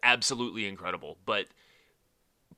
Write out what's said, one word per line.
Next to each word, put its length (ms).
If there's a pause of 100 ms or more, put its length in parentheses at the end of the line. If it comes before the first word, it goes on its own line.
absolutely 680
incredible, 600
but, 180 (1120)